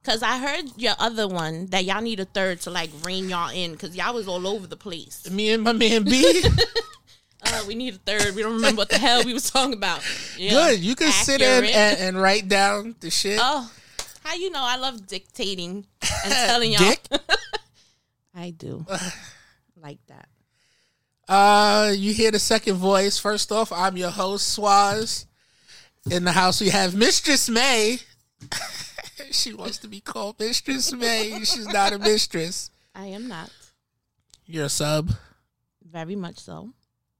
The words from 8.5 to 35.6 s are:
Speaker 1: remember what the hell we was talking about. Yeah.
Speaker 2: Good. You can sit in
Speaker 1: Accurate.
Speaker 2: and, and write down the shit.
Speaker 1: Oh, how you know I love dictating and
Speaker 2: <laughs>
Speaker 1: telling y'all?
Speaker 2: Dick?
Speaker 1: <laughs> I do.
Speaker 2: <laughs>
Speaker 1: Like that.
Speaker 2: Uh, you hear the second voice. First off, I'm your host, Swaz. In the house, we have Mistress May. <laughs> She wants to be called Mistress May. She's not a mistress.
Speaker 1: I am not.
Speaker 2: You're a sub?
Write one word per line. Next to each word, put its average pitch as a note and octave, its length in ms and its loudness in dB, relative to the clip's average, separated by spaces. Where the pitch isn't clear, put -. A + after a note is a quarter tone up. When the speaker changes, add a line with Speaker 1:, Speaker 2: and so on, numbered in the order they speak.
Speaker 1:
remember A3+ 240 2
what G3 100 -2
the G3+ 80 2
hell A#3+ 260 4
we B3 80 -2
was - 200 -4
talking C4 220 0
about. F#3+ 280 -4
Yeah. F#3 140 -4
Speaker 2:
Good. C4 300 6
You G#3 160 0
can D#4 160 2
sit A#3+ 300 2
in B3+ 60 6
Speaker 1:
Accurate. G#3+ 120 2
Speaker 2:
and, G#3 240 4
and F#3 200 -2
write G3 280 2
down G3+ 540 2
the E3+ 100 -8
shit. G#3 280 0
Speaker 1:
Oh, B3+ 300 0
how D#4 100 -6
you F#4 160 -4
know C#4+ 140 -6
I B3 140 -2
love B3+ 280 -8
dictating F#3+ 800 -8
and - 100 0
Speaker 2:
<laughs> B3 140 2
Speaker 1:
telling A#3 240 2
y'all? G#3 80 2
Speaker 2:
Dick? - 120 0
Speaker 1:
<laughs> - 1200 -8
I F3 140 -12
do. E3 400 -12
Speaker 2:
<laughs> - 920 -12
Speaker 1:
Like C#3+ 280 -18
that. - 200 -20
Speaker 2:
Uh, G#3 680 6
you G3+ 200 -2
hear A3 160 4
the G#3 80 0
second G#3+ 380 0
voice. G3 420 2
First G#3 320 -2
off, G#3+ 200 0
I'm F#3 240 0
your F3+ 140 -4
host, F#3+ 480 -4
Swaz. G3+ 680 0
In F3 140 0
the F3+ 80 2
house, F#3 280 4
we G3+ 100 2
have F#3 260 2
Mistress C4 520 2
May. A#3+ 520 2
<laughs> - 800 -12
She A#3 220 -2
wants G#3+ 260 -10
to A3+ 80 -20
be G3+ 140 -18
called G#3+ 380 -10
Mistress B3+ 540 -2
May. A3+ 500 -2
She's G#3+ 240 -2
not G3+ 260 2
a G3+ 60 -8
mistress. G3 720 -2
Speaker 1:
I G3 120 -14
am G#3 200 -12
not. E3+ 240 -14
Speaker 2:
You're D#3+ 180 -6
a C#3 40 -4
sub? D3+ 420 -2